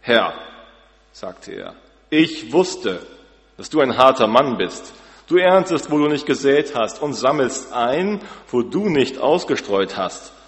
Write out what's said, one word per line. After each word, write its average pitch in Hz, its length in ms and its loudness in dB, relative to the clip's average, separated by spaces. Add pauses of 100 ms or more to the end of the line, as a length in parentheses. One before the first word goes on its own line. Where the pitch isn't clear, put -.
"Herr", 104 320 0 (800)
sagte 95 400 -16
er, 95 220 -14 (340)
"ich 156 460 0
wusste, 117 520 -2 (520)
dass 101 100 -16
du 151 120 0
ein 123 180 2
harter 131 280 6
Mann 123 300 2
bist. - 380 -6 (320)
Du 165 100 2
erntest, 180 540 4
wo 147 80 2
du 147 100 2
nicht 147 160 -2
gesät 139 500 2
hast, 113 280 -4
und 147 100 -4
sammelst 127 640 -2
ein, 170 480 -2 (280)
wo 123 120 0
du 202 260 -2
nicht 139 300 0
ausgestreut 110 800 -2
hast. - 340 -8 (160)